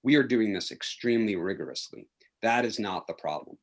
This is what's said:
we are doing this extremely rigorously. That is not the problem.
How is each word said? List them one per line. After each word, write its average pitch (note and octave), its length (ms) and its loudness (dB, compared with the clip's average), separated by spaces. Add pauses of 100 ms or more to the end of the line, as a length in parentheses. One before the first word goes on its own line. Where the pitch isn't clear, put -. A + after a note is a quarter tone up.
we D3+ 120 6
are C#3+ 80 6
doing A2+ 300 2
this - 180 -4
extremely A2+ 640 0
rigorously. - 720 -6 (340)
That A#2+ 200 2
is A2+ 140 -2
not G2 300 -4
the D#2+ 60 -6
problem. D2+ 500 -8